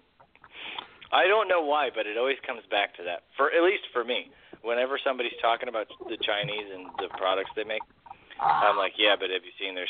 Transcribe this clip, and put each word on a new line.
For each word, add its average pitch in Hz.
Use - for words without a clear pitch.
I 151
don't 208
know 180
why, 143
but 110
it 107
always 127
comes 117
back 101
to 87
that. 87
For, 143
at 170
least 190
for 120
me. 113
Whenever 123
somebody's 123
talking 117
about 110
the 113
Chinese 104
and 90
the 95
products 95
they 107
make, 110
I'm 78
like, 95
"Yeah, 104
but 95
have 92
you 90
seen 95
their 90